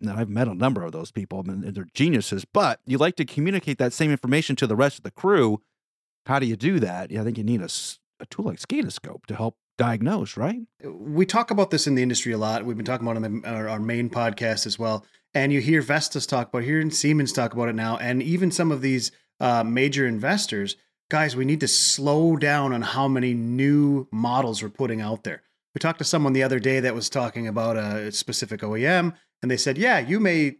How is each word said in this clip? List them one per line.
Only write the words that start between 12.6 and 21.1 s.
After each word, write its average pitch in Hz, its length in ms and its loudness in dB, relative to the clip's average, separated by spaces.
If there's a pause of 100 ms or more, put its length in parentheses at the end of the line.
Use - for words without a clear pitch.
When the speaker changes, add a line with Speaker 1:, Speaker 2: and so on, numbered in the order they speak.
Speaker 2:
We've 117 120 -4
been 113 80 -6
talking 120 220 -2
about 113 120 -2
it 110 60 -2
on 107 160 -4
the, - 80 -8
our, 110 200 -4
our 107 100 -4
main 117 320 -2
podcast 113 560 0
as 104 100 -6
well. 110 280 -2 (280)
And 139 180 2
you 139 100 2
hear 151 200 4
Vestas 143 460 -2
talk 123 220 -2
about 123 120 -4
it, 117 40 -4
hearing 156 260 0
Siemens 147 400 2
talk 117 220 0
about 117 160 0
it 113 40 -4
now, 113 240 -2
and 123 240 -2
even 175 300 0
some 165 200 2
of 135 100 -2
these, 131 300 0 (280)
uh, 120 240 2
major 131 420 2
investors, 123 680 -2 (340)
guys, 151 260 0